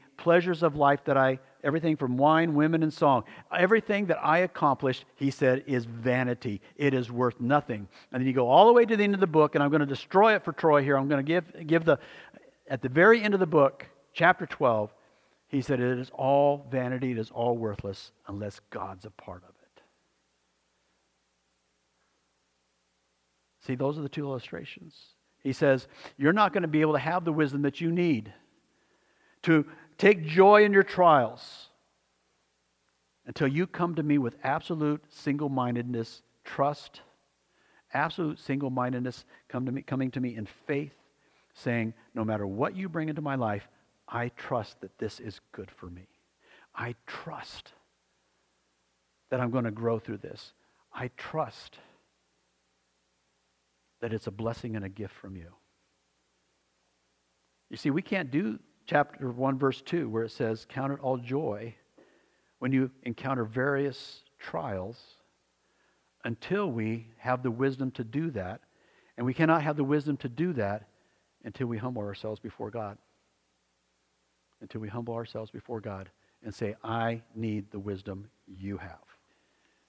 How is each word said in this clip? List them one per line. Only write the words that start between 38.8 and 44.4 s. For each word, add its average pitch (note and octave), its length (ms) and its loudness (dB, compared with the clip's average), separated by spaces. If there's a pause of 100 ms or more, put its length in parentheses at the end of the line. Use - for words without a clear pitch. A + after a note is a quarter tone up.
come B2+ 180 -6
to B2+ 60 -4
me, C3+ 100 -6
coming C3 300 -4
to B2+ 80 -6
me A#2+ 160 -4
in G#2+ 100 -8
faith, C#3 480 -8 (580)
saying, A#2 400 -4 (220)
'No A#2 100 -2
matter G#2+ 220 -2
what A2 300 -4
you F#3+ 120 -8
bring D#3+ 200 -4
into D3+ 120 -6
my D3 140 -4
life, G#2+ 340 -4 (400)
I A#2+ 220 -4
trust - 500 -8